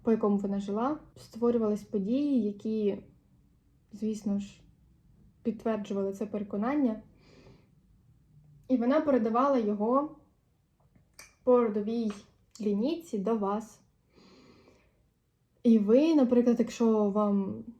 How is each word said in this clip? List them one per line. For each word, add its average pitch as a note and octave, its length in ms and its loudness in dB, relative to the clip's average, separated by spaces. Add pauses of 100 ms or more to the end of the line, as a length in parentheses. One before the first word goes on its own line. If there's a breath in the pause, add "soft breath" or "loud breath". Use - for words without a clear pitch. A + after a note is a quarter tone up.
по A#3 80 2
якому G#3+ 260 2
вона G3 220 -2
жила, A3 400 -4 (180)
створювались A3+ 640 -2
події, B3 580 -2
які, G#3 560 -2 (960)
звісно G#3 460 -4
ж, - 220 -14 (840)
підтверджували G#3 720 -4
це G#3 120 -8
переконання, A3 760 -2 (1700 soft breath)
і C4 100 2
вона B3+ 240 2
передавала C4 560 2
його A3+ 600 -2 (1300)
по B3 200 4
родовій G#3+ 480 -2 (500)
лінійці G#3+ 560 -4
до A3 200 -2
вас. G#3 440 -6 (1800 soft breath)
І A3+ 160 6
ви, C4 360 4
наприклад, A#3+ 440 4
якщо A3+ 500 0
вам G#3 540 -2 (160)